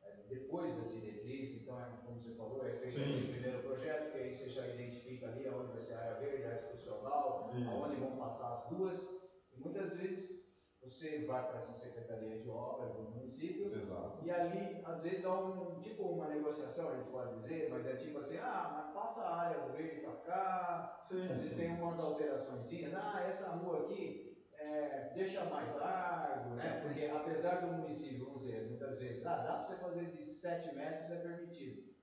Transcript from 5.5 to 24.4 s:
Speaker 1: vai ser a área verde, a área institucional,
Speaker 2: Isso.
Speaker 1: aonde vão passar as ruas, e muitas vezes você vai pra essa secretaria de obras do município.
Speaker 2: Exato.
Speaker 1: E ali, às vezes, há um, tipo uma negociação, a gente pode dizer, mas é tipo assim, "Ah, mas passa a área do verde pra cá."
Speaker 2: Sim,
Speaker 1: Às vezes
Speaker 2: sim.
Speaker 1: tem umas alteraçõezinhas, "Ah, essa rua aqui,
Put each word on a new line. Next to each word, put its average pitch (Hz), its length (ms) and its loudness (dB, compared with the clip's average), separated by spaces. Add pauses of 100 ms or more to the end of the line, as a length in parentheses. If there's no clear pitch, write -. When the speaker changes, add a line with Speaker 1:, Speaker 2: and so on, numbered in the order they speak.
Speaker 1:
vai 113 60 -4
ser 117 140 -6
a 113 60 -4
área 113 180 -2
verde, 135 240 0
a 120 60 0
área 120 100 -2
institucional, - 960 0
Speaker 2:
Isso. 123 160 2
Speaker 1:
aonde - 300 2
vão - 160 2
passar - 400 0
as - 160 -4
ruas, 185 280 4 (520)
e 123 80 -14
muitas 190 340 0
vezes - 500 -2 (480)
você 151 300 -2
vai 127 240 2
pra - 120 0
essa 120 180 -4
secretaria 113 600 -4
de 113 120 -4
obras - 460 -2
do 110 100 -4
município. 151 680 -2
Speaker 2:
Exato. - 480 -2
Speaker 1:
E 170 100 0
ali, 175 540 2
às 165 180 -2
vezes, 175 220 0
há 185 100 6
um, 185 460 0
tipo 214 260 -2
uma 165 220 2
negociação, 151 600 0
a - 60 0
gente - 140 -4
pode 120 240 -2
dizer, 156 340 0
mas - 200 0
é 135 80 2
tipo 147 240 -2
assim, 147 180 -2
"Ah, - 340 0
mas - 220 -2
passa 196 300 0
a 170 140 4
área 170 220 4
do - 120 0
verde 160 280 -2
pra - 160 -4
cá." 196 720 4 (180)
Speaker 2:
Sim, 185 280 0
Speaker 1:
Às - 100 2
vezes - 120 0
Speaker 2:
sim. - 40 -2
Speaker 1:
tem 170 140 4
umas 170 300 2
alteraçõezinhas, 147 920 2
"Ah, 180 280 0
essa 190 280 2
rua 175 280 2
aqui, - 420 0 (380)